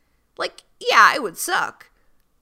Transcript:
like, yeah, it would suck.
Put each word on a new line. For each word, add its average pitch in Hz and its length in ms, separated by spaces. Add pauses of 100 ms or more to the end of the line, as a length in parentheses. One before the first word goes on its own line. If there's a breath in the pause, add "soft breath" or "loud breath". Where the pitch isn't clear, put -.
(380)
like, - 240 (160)
yeah, 330 360
it 311 60
would 175 160
suck. - 540 (520)